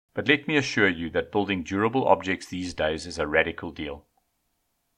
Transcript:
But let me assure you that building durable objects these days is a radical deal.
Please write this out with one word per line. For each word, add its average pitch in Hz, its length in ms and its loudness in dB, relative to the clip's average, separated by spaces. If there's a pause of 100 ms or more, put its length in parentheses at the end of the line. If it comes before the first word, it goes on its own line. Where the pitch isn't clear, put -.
(140)
But 98 120 -6
let 104 220 2
me 156 80 2
assure 120 320 4
you 82 220 -2
that 85 200 -2
building 95 340 0
durable 113 440 0
objects 92 380 2
these 87 260 -8
days 80 340 -2
is 82 120 -10
a 78 80 -2
radical 80 460 0
deal. 71 340 -12 (920)